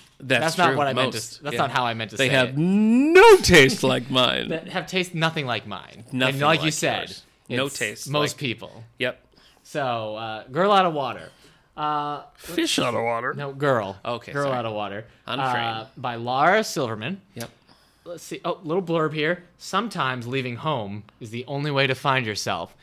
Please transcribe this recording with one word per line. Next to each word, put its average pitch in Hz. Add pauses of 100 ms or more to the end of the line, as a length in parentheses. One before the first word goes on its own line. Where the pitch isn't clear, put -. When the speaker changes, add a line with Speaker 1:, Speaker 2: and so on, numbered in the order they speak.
(200)
Speaker 1:
That's 127
Speaker 2:
That's 165
not 175
Speaker 1:
true. 135
Speaker 2:
what 143
I 135
meant 127
to 117
Speaker 1:
Most. 113
Speaker 2:
s-, -
that's 135
Speaker 1:
Yeah. 117
Speaker 2:
not 135
how 131
I 117
meant 113
to 107
Speaker 1:
They 131
Speaker 2:
say 123
Speaker 1:
have 127
Speaker 2:
it. 135
Speaker 1:
no 254
taste 151
like 127
mine. 120
Speaker 2:
<laughs> -
That 165
have 180
taste 180
nothing 160
like 107
mine. 104
Speaker 1:
Nothing 131
Speaker 2:
And 139
like 156
Speaker 1:
like 160
Speaker 2:
you 156
said, 110
Speaker 1:
yours. - (260)
No 131
Speaker 2:
it's 139
Speaker 1:
taste 104
Speaker 2:
most 147
Speaker 1:
like -
Speaker 2:
people. 113 (140)
Speaker 1:
Yep. 123 (440)
Speaker 2:
So, 117
uh, 110
Girl 175
Out 190
of 170
Water. 110 (460)
Uh, 147 (140)
Speaker 1:
Fish -
Out 123
of 113
Water. 117
Speaker 2:
No, 139
Girl. 123
Speaker 1:
Okay, 117
Speaker 2:
Girl 143
Speaker 1:
sorry. 127
Speaker 2:
Out 113
of 110
Water. 104 (200)
Speaker 1:
Untrained. 127
Speaker 2:
Uh, 117 (120)
by 123
Laura 139
Silverman. 131 (140)
Speaker 1:
Yep. 131 (540)
Speaker 2:
Let's 170
see. -
Oh, 175
little 175
blurb 160
here. 156 (160)
"Sometimes 139
leaving 127
home 110 (180)
is 110
the 120
only 143
way 139
to 131
find 131
yourself." 101